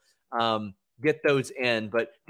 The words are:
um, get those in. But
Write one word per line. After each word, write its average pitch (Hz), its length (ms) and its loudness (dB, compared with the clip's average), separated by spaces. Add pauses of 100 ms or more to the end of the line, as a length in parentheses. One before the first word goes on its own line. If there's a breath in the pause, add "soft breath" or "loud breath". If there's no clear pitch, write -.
(300)
um, 110 440 0 (280)
get 151 220 2
those 139 260 2
in. 117 380 0
But 113 240 -2 (180)